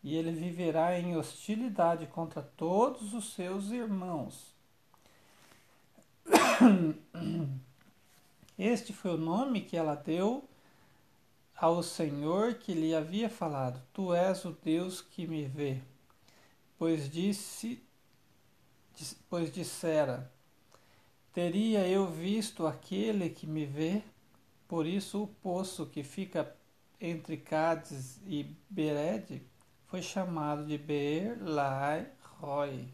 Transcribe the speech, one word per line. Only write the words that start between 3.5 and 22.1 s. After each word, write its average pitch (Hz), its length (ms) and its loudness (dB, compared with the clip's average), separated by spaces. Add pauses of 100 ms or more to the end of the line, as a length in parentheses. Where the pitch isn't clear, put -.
irmãos. 185 800 -4 (1700)
<coughs> - 2250 4
Este 226 360 0
foi 185 220 -2
o 160 40 0
nome 196 440 0
que - 140 -6
ela 156 200 0
deu 190 520 0 (1040)
ao 170 260 4
Senhor 170 760 0
que - 200 -6
lhe 160 180 2
havia 175 380 0
falado: 135 500 -4 (120)
"Tu 185 200 -2
és 185 320 2
o 175 60 -6
Deus 170 500 -2
que - 280 -8
me 156 160 -4
vê." 135 360 -4 (960)
Pois 160 320 0
disse, 196 720 -4 (1160)
dis-, - 200 -12 (140)
pois 165 220 -2
dissera: 151 760 0 (1040)
"Teria 190 540 2
eu 190 240 4